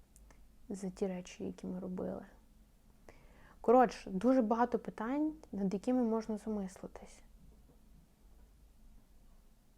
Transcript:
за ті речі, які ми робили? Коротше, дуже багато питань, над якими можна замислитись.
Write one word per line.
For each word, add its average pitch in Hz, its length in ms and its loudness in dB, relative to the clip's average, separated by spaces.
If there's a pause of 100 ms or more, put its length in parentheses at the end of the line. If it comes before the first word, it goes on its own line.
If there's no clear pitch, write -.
(680)
за 190 220 -8
ті 185 160 -4
речі, 180 380 -8
які 190 220 -10
ми 185 140 -8
робили? 185 440 -8 (1400)
Коротше, 233 500 6
дуже 240 320 4
багато 233 360 2
питань, 269 540 -4 (200)
над 196 220 -2
якими 247 280 0
можна 220 360 -2
замислитись. - 840 -10 (2500)